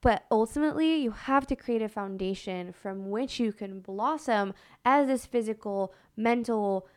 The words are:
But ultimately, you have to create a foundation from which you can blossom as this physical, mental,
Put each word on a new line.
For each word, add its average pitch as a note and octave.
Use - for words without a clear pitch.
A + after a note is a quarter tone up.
But A#3
ultimately, D4+
you B3+
have C4+
to C4
create A#3
a G#3+
foundation F#3+
from F#3+
which A#3+
you A3+
can G3
blossom G#3
as C4+
this C4
physical, G#3+
mental, A3